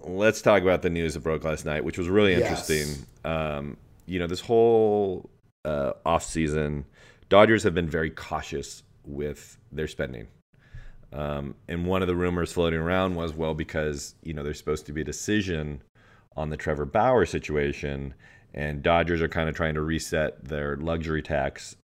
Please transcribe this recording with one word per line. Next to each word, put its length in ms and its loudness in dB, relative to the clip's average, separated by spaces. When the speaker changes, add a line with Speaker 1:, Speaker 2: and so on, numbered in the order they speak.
Speaker 1:
Let's 400 2
talk 200 6
about 220 4
the 60 2
news 260 -2
that 40 -6
broke 240 -2
last 220 -4
night, 180 -2
which 140 -4
was 100 -4
really 300 6
Speaker 2:
Yes. 320 0
Speaker 1:
interesting. 360 0
Um, 500 -4
you 140 -4
know, 80 -2
this 120 -4
whole, 920 4
uh, 260 0
offseason, 800 0
Dodgers 360 8
have 120 2
been 140 0
very 200 -2
cautious 720 -10
with 540 -10
their 200 -6
spending. 380 -8
Um, 440 -6
and 200 -4
one 160 2
of 40 0
the 80 0
rumors 380 0
floating 260 0
around 360 0
was, 180 -4
well, 220 -2
because, 680 -4
you 100 -10
know, 120 -8
there's 160 -6
supposed 260 -4
to 80 -12
be 80 -4
a 20 -4
decision 800 -2
on 140 -4
the 60 -4
Trevor 280 -2
Bauer 400 4
situation, 880 -4
and 300 -6
Dodgers 360 4
are 80 2
kinda 240 -2
trying 220 -2
to 80 -2
reset 640 -2
their 320 -4
luxury 460 -2
tax 600 -4